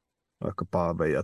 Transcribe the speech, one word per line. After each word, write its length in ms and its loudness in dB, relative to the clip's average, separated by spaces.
vaikka 280 -4
paaveja 520 2